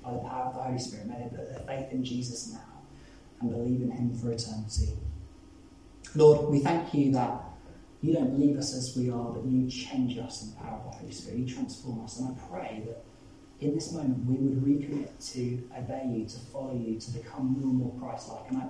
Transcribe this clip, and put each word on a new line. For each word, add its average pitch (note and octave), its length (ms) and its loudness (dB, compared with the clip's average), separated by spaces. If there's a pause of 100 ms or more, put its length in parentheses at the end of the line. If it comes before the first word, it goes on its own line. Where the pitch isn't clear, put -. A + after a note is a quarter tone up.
by - 100 -6
the - 60 -4
power C3 260 -4
of B2+ 100 -4
the B2+ 60 -6
Holy B2+ 180 -2
Spirit. - 280 -8
May - 80 -6
they - 200 -8
put - 140 -8
their - 100 -8
faith - 320 -6
in B2+ 120 0
Jesus B2 500 -4
now - 300 -16 (580)
and A#2+ 80 0
believe B2 320 0
in B2 80 0
him A#2+ 260 0
for A#2 160 -2
eternity. G#2+ 600 -2 (1200)
Lord, D3+ 340 12
we C#3 100 6
thank B2 340 2
you C3+ 200 6
that B2 280 2 (600)
you D#3+ 120 4
don't C3+ 260 4
leave C#3+ 180 6
us - 180 -4
as B2+ 200 -6
we B2 140 2
are, A#2 220 -4
but A2+ 140 -6
you B2+ 240 4
change - 500 -2
us - 240 -8
in G#3+ 80 -10
the - 60 -16
power - 280 -8
of - 60 -10
the - 80 -14
Holy - 120 -12
Spirit. - 280 -6
You B2+ 80 0
transform B2+ 560 -6
us. - 160 -12
And C3 100 -2
I B2+ 100 -8 (100)
pray A2 360 -8
that - 180 -10 (580)
in D3 140 2
this - 160 -4
moment C3+ 340 0
we B2+ 100 4
would C3+ 280 2
recommit - 720 0
to B2 280 -2 (160)
obey C3 300 -4
you, A2 180 0
to - 140 -12 (120)
follow C3 220 -6
you, A2+ 240 -2
to B2 140 -8
become C3 480 0
more C3+ 100 2
and B2+ 80 4
more - 220 0
Christ-like. - 500 -10
And C3 80 -2
I - 120 -4